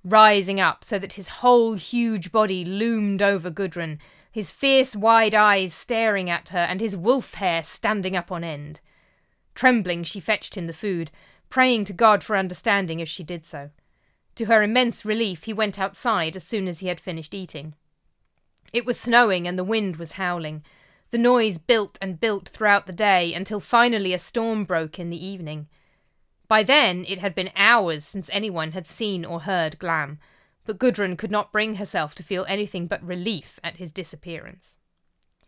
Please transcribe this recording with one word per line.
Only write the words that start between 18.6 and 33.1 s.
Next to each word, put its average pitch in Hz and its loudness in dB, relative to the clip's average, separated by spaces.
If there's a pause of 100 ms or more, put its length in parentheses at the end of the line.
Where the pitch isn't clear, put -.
It 233 0
was 240 -2
snowing 220 4
and 180 -4
the 185 -2
wind 202 -2
was 160 -10
howling. 170 -6 (460)
The 233 -2
noise 233 4
built 220 0
and 185 -8
built 208 -2
throughout 202 2
the 185 -12
day 180 2
until 196 -6
finally 233 2
a 180 -2
storm 226 -4
broke 160 -4
in 170 -8
the 170 -8
evening. 156 -10 (800)
By 220 4
then, 190 4
it 185 -8
had 185 -4
been 185 -4
hours 196 4
since - -8
anyone 180 -4
had 175 -8
seen 196 -4
or 165 -8
heard 170 -2
Glam, 151 -4 (460)
but 208 -8
Gudrun 202 0
could 190 -8
not 208 -2
bring 214 -2
herself 185 -4
to 165 -18
feel 185 -4
anything 196 -6
but 175 -6
relief 180 -8